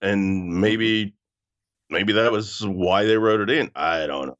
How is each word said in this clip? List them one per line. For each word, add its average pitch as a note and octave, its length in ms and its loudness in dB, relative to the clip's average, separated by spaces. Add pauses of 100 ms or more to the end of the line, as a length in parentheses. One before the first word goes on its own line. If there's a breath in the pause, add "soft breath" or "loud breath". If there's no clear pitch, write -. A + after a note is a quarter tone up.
and F#2+ 580 -2
maybe, A2 540 0 (760)
maybe G2 220 0
that A2+ 180 4
was G#2+ 360 -4
why F#2+ 380 0
they A2 120 4
wrote A2 240 2
it G2+ 100 -2
in. C#3 240 0
I D#2+ 320 -2
don't C#2 220 -6 (120)